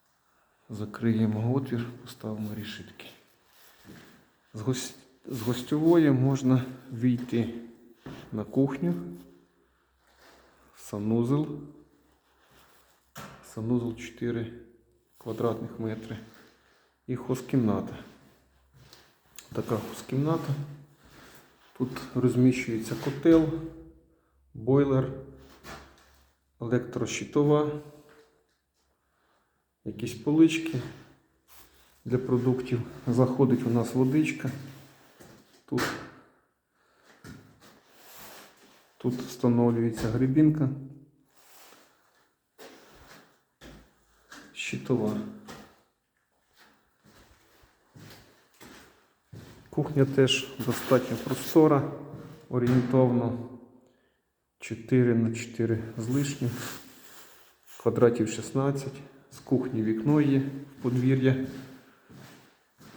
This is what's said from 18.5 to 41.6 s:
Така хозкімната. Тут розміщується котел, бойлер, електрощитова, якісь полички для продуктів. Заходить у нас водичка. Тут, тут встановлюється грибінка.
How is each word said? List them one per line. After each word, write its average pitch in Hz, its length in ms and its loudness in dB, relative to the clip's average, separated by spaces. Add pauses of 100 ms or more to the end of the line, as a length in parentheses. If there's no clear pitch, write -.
Така 113 240 -4 (120)
хозкімната. 143 640 -2 (1200)
Тут 123 120 -2 (260)
розміщується 123 800 2 (100)
котел, 160 440 4 (1040)
бойлер, 135 580 2 (1500)
електрощитова, 147 1080 0 (2250)
якісь 107 280 -8
полички 156 680 2 (1200)
для 123 120 0
продуктів. 123 640 0 (260)
Заходить 123 600 4
у - 20 0
нас 117 240 2
водичка. 131 580 2 (1160)
Тут, - 120 -2 (3250)
тут 123 160 -2
встановлюється 117 960 2
грибінка. 135 600 4 (3750)